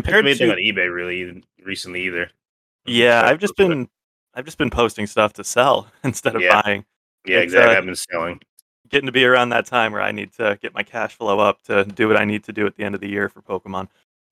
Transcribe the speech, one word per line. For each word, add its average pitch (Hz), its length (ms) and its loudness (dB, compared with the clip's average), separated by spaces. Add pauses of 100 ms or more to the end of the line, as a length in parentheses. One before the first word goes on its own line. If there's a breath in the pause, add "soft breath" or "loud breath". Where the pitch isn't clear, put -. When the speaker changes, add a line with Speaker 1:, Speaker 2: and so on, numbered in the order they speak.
Speaker 1:
compared 202 220 2
Speaker 2:
anything 131 220 2
Speaker 1:
to 107 60 2
Speaker 2:
on 87 60 -4
eBay 95 340 -2
really 87 480 -8 (220)
recently 92 420 -10
either. 87 240 -6 (560)
Speaker 1:
Yeah, 120 360 4
Speaker 2:
But 117 100 4
Speaker 1:
I've 160 80 0
just 196 160 -4
been, 160 320 0 (460)
I've 127 100 -12
just 160 140 -20
been 135 120 0
posting 110 380 0
stuff 107 260 0
to 98 100 -14
sell 120 520 0
<laughs> - 80 -20
instead 120 320 -4
of 110 60 0
Speaker 2:
Yeah. 104 200 4
Speaker 1:
buying. 101 220 -2 (420)
Speaker 2:
Yeah, 92 120 2
Speaker 1:
It's, 87 80 4
Speaker 2:
exactly. - 280 6
Speaker 1:
uh, 95 40 4
Speaker 2:
I've 92 80 -2
been 87 100 -8
selling. 87 440 -8 (480)
Speaker 1:
getting 139 180 0
to 127 60 -6
be 127 120 4
around 123 240 4
that 117 180 0
time 113 260 0
where 104 100 -4
I 104 100 -4
need 104 220 -10
to 104 280 -2
get 110 120 -10
my 104 100 -6
cash 110 320 -8
flow 104 240 0
up 104 240 2
to 101 200 0
do 101 220 -2
what 107 100 4
I 107 80 2
need 107 200 -4
to 110 80 -16
do 104 140 -2
at - 100 -6
the 107 80 -6
end 101 100 -6
of 95 60 -8
the 101 80 -10
year 101 200 -2
for - 140 -14
Pokemon. 95 460 -8 (440)